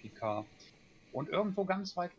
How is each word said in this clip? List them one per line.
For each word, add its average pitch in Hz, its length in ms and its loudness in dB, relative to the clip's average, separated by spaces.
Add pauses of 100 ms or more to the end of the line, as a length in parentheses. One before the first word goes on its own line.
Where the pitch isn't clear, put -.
Picard. 107 440 -2 (680)
Und 143 180 -2
irgendwo 196 360 2
ganz 190 320 0
weit 175 220 0